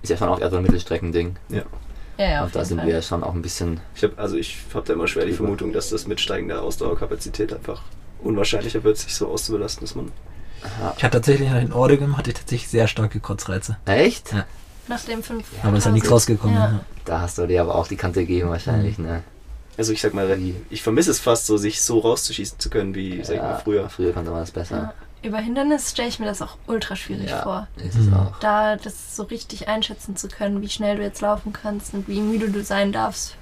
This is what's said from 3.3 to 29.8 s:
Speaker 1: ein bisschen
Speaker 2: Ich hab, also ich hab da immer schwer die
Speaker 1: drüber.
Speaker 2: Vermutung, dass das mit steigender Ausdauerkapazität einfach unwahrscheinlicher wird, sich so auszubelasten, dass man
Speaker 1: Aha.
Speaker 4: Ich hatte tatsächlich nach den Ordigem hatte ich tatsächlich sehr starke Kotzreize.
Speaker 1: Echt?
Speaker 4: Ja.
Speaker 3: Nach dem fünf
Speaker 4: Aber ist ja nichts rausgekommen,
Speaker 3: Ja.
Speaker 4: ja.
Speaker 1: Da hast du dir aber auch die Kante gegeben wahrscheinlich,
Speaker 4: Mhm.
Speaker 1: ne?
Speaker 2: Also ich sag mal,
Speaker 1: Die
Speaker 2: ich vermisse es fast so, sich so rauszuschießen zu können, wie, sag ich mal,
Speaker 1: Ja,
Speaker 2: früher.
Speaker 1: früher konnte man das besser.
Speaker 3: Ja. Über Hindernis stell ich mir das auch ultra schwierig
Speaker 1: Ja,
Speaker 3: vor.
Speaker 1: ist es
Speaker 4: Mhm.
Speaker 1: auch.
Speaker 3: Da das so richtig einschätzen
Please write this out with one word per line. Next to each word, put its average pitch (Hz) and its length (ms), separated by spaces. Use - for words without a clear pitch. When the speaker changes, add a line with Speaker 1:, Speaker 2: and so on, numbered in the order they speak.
Speaker 1:
ein 82 80
bisschen 85 380
Speaker 2:
Ich - 100
hab, - 140
also 101 180
ich - 220
hab - 100
da - 100
immer 85 140
schwer - 180
die 87 60
Speaker 1:
drüber. 92 120
Speaker 2:
Vermutung, 98 280
dass - 180
das 110 160
mit 104 140
steigender - 420
Ausdauerkapazität - 920
einfach - 280
unwahrscheinlicher 110 640
wird, 107 140
sich - 160
so - 140
auszubelasten, - 580
dass - 80
man - 160
Speaker 1:
Aha. - 340
Speaker 4:
Ich - 80
hatte 123 140
tatsächlich 135 320
nach 123 100
den 120 120
Ordigem 139 440
hatte 123 140
ich - 60
tatsächlich - 320
sehr 110 200
starke - 320
Kotzreize. 98 560
Speaker 1:
Echt? 139 460
Speaker 4:
Ja. 104 120
Speaker 3:
Nach 240 160
dem 226 200
fünf 226 240
Speaker 4:
Aber 104 160
ist 104 80
ja 107 60
nichts 107 180
rausgekommen, 107 460
Speaker 3:
Ja. 107 100
Speaker 4:
ja. 107 140
Speaker 1:
Da 85 160
hast 87 160
du 87 80
dir 87 160
aber 85 120
auch 85 140
die 98 80
Kante 92 240
gegeben 87 300
wahrscheinlich, 104 480
Speaker 4:
Mhm. 80 80
Speaker 1:
ne? 82 160
Speaker 2:
Also 110 160
ich - 80
sag - 100
mal, 95 240
Speaker 1:
Die 90 180
Speaker 2:
ich - 140
vermisse 143 280
es - 100
fast - 260
so, 107 100
sich 104 240
so 117 200
rauszuschießen - 600
zu - 80
können, 98 260
wie, 92 300
sag - 120
ich - 60
mal, 73 100
Speaker 1:
Ja, - 120
Speaker 2:
früher. 104 240
Speaker 1:
früher 90 240
konnte 82 180
man 82 100
das 82 100
besser. - 260
Speaker 3:
Ja. - 180
Über 214 120
Hindernis 277 520
stell 240 180
ich - 100
mir 220 80
das 202 160
auch - 240
ultra 220 300
schwierig 196 340
Speaker 1:
Ja, - 120
Speaker 3:
vor. 208 240
Speaker 1:
ist 95 180
es 110 120
Speaker 4:
Mhm. 98 60
Speaker 1:
auch. 95 260
Speaker 3:
Da 214 360
das - 400
so 214 60
richtig 220 460
einschätzen 214 480